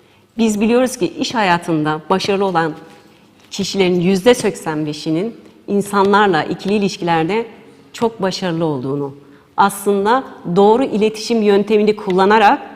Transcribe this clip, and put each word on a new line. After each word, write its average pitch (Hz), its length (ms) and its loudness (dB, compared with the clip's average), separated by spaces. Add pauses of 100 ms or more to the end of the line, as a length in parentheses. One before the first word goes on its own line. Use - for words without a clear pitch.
(380)
Biz 214 220 0
biliyoruz 240 360 2
ki 180 100 -2 (120)
iş - 160 -6
hayatında 170 680 0 (100)
başarılı 190 340 0
olan 165 280 0 (800)
kişilerin 185 500 0
yüzde 196 340 2
seksen 160 520 -4
beşinin 165 500 -4 (300)
insanlarla 202 800 2
ikili - 300 -4
ilişkilerde 190 720 -2 (460)
çok 226 300 -4
başarılı 175 420 -2
olduğunu, 139 500 -4 (420)
aslında 202 680 0 (320)
doğru 220 280 6
iletişim 220 580 -2
yöntemini 208 540 2
kullanarak 208 640 4 (160)